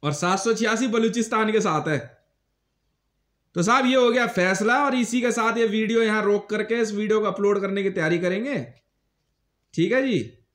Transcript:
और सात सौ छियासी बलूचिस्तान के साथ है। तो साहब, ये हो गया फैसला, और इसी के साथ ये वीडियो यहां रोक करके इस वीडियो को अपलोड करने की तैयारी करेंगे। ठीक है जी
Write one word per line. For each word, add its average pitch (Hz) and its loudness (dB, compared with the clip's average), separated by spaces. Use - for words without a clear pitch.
और 143 -2
सात 180 -2
सौ 226 0
छियासी 220 0
बलूचिस्तान 226 0
के 214 2
साथ 165 -2
है। - -6
तो 175 -2
साहब, 247 2
ये 254 2
हो 247 4
गया 240 2
फैसला, 208 0
और 269 0
इसी 247 0
के 240 0
साथ 226 0
ये 226 2
वीडियो 220 0
यहां 214 0
रोक 202 0
करके 214 -2
इस 226 -2
वीडियो 214 0
को 214 0
अपलोड 196 0
करने 196 -2
की 190 0
तैयारी 170 0
करेंगे। 185 -4
ठीक 175 0
है 269 0
जी 160 -4